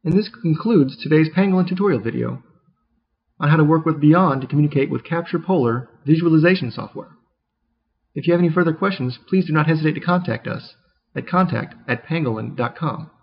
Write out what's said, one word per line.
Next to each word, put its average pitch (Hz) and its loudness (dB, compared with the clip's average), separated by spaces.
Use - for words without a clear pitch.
And 165 0
this 208 2
concludes 160 0
today's 156 2
Pangolin 185 2
tutorial 180 0
video 120 -6
on 147 0
how 156 4
to 156 4
work 160 2
with 156 -2
Beyond 151 4
to 131 -10
communicate 147 0
with 127 -4
Capture 170 -6
Polar 131 -2
visualization 160 4
software. - -14
If 147 -6
you 170 2
have 175 2
any 165 2
further 165 0
questions, 160 -4
please 185 0
do 156 -4
not 151 2
hesitate 156 0
to 151 -8
contact 175 -4
us - -12
at 127 -10
contact 175 -2
at 123 -6
pangolin 120 -4
dot - -6
com. 160 -8